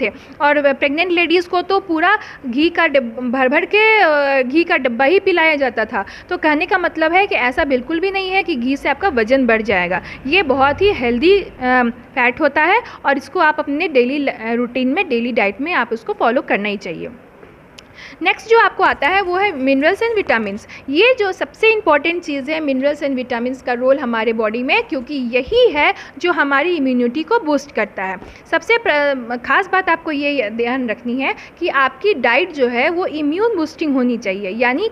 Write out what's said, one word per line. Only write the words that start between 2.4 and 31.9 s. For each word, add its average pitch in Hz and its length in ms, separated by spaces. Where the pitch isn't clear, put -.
घी 285 240
का 339 160
डब-, 262 340
भर 254 280
भर 311 160
के, 427 340
अ, 285 440
घी 269 220
का 349 120
डब्बा 254 280
ही 359 160
पिलाया 339 360
जाता 254 280
था। 214 200
तो 359 60
कहने 320 300
का 392 120
मतलब 320 340
है 381 140
कि 403 80
ऐसा 254 300
बिल्कुल 277 360
भी 381 100
नहीं 381 200
है 381 120
कि 359 140
घी 254 200
से 294 120
आपका 294 200
वजन 254 380
बढ़ 226 160
जाएगा। 185 400
ये 339 160
बहुत 277 400
ही 403 100
healthy, 254 480
अ, - 100
फैट 247 520
होता 302 220
है 392 200
और 277 120
इसको 339 240
आप 302 180
अपने 294 300
daily 262 300
ल-, 277 100
अ, 220 240
routine 247 360
में, 359 200
daily 240 240
diet 214 280
में 320 120
आप 247 200
उसको 233 200
फॉलो 269 300
करना 208 260
ही 202 80
चाहिए। 170 320
Next 403 280
जो 453 100
आपको 392 220
आता 269 260
है 381 120
वो 359 160
है 392 160
minerals 277 500
and 453 200
vitamins। 220 460
ये 453 280
जो 392 140
सबसे 370 360
important 349 540
चीज़ 277 280
है 311 100
minerals 285 420
and 277 140
vitamins 254 460
का 254 100
role 254 260
हमारे 233 340
body 226 300
में, 339 200
क्योंकि 302 320
यही 262 560
है 302 240
जो 349 140
हमारी 294 440
immunity 254 460
को 466 160
boost 294 340
करता 208 300
है। 190 140
सबसे 339 280
प्र-, 285 680
खास 359 260
बात 370 160
आपको 330 240
ये 285 380
ध्यान 233 380
रखनी 233 320
है 294 140
कि 339 100
आपकी 277 460